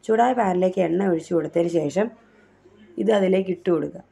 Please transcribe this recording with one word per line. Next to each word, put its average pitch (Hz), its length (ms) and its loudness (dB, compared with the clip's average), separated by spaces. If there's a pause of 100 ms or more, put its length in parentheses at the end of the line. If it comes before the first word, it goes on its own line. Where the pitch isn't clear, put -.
ചൂടായ 233 360 2
പാനിലേക്ക് 185 460 0
എണ്ണ 180 240 0
ഒഴിച്ച് 160 240 -2
കൊടുത്തതിന് 170 440 0
ശേഷം 151 280 -2 (960)
ഇത് 208 160 2
അതിലേക്ക് 190 380 2
ഇട്ട് - 180 -6
കൊടുക്കുക. 151 380 -6